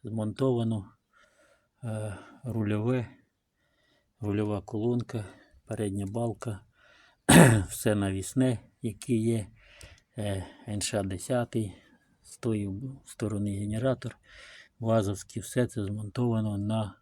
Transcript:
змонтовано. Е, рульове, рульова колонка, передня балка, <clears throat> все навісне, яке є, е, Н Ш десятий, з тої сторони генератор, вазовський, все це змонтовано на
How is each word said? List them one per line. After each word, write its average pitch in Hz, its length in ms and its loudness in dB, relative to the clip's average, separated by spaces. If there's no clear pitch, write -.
змонтовано. 113 840 -2
Е, 107 340 -6
рульове, 110 640 0
рульова 104 420 -2
колонка, 117 640 -2
передня 101 400 -4
балка, 113 540 -4
<clears throat> 117 420 10
все - 260 0
навісне, 101 640 0
яке 117 320 -4
є, 113 340 0
е, 98 280 -4
Н 104 140 -4
Ш 101 220 -2
десятий, 107 720 -4
з - 140 -20
тої 101 440 -2
сторони 101 540 -4
генератор, 110 580 -2
вазовський, 110 600 0
все 123 260 0
це 101 180 -4
змонтовано 107 720 -2
на 104 440 -2